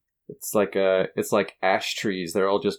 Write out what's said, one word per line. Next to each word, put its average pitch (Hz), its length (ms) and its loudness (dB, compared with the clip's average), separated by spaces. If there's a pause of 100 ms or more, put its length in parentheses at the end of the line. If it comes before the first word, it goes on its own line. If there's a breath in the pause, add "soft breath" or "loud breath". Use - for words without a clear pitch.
(280)
It's - 260 -12
like 101 220 2
a, 95 400 2
it's 104 160 -2
like 101 300 0
ash 98 340 0
trees. 92 360 -4
They're 98 160 2
all 101 120 2
just 101 180 -2